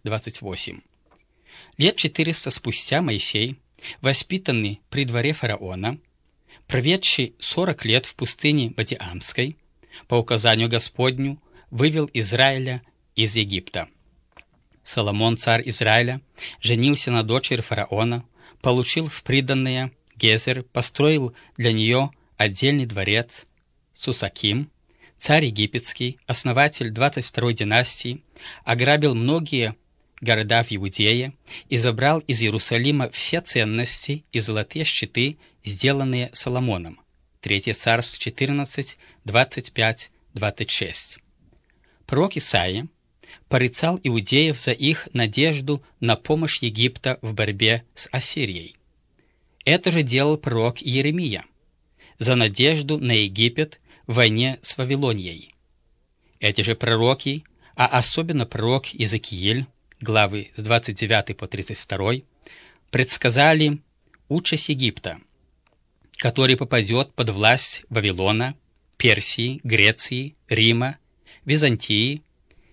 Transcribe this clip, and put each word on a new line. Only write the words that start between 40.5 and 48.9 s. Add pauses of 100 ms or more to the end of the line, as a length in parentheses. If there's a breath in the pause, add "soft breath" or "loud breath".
шесть. (840)
Пророк
Исаия (600 loud breath)
порицал
иудеев
за
их
надежду (160 soft breath)
на
помощь
Египта
в
борьбе (100)
с
Ассирией. (880)